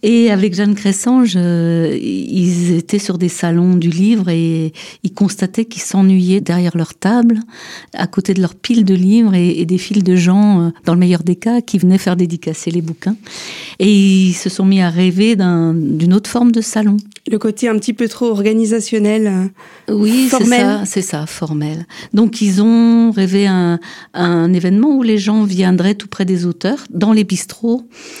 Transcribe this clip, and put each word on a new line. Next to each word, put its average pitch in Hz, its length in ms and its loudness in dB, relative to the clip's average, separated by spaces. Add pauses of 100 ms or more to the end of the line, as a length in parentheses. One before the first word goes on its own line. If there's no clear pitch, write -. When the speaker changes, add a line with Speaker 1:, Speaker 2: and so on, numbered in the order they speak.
Speaker 1:
Et 233 280 4
avec 190 240 0
Jeanne 208 180 0
Cressange, 208 640 0
euh, 170 640 0
ils 175 720 -2
étaient 170 260 -2
sur 190 200 -4
des 180 100 -2
salons 175 480 0
du 170 120 0
livre 185 420 0
et 165 420 -2 (320)
ils 196 80 -4
constataient 196 520 -2
qu'ils 226 180 -14
s'ennuyaient 190 580 2
derrière 175 360 -2
leur 165 200 -6
table, 233 420 2 (540)
à - 160 -6
côté 190 260 -2
de 185 60 0
leur 175 160 -2
pile 233 280 0
de 190 100 4
livres 202 380 4
et, 175 280 2
et 175 40 0
des 180 140 -2
files 208 240 -2
de 180 140 2
gens, 185 440 4
euh, 170 100 0 (160)
dans 170 80 0
le 175 40 2
meilleur 180 240 2
des 180 140 0
cas, 233 240 -2
qui 233 180 -4
venaient 185 200 4
faire 180 180 -2
dédicacer 170 560 -4
les 175 100 -2
bouquins. 165 340 -6 (640)
Et 196 140 4
ils 190 400 4
se - 160 -4
sont 190 160 -4
mis 190 180 4
à 175 80 2
rêver 185 460 2
d'un, 170 360 2
d'une 165 420 0
autre 214 140 0
forme 240 220 2
de 226 100 2
salon. 214 360 0 (340)
Speaker 2:
Le 214 80 -2
côté 214 300 -2
un 220 100 0
petit 214 140 -4
peu 226 160 -2
trop 240 180 -4
organisationnel, 214 1300 0 (360)
euh, 214 60 -2
Speaker 1:
Oui, 220 300 0
c'est 247 60 0
Speaker 2:
formel. 240 300 2
Speaker 1:
ça, 214 240 0
c'est 190 180 -4
ça, 156 240 -6
formel. 156 600 -8 (260)
Donc 220 300 0
ils 196 180 0
ont 233 520 4
rêvé 196 340 0
un, 180 320 0 (360)
un 175 380 0
événement 196 440 2
où 254 80 0
les 220 140 0
gens 208 260 0
viendraient 185 500 0
tout - 140 -14
près - 160 -6
des 180 200 -2
auteurs, 185 460 -4
dans 202 220 0
les 214 100 4
bistrots. 233 640 -4 (340)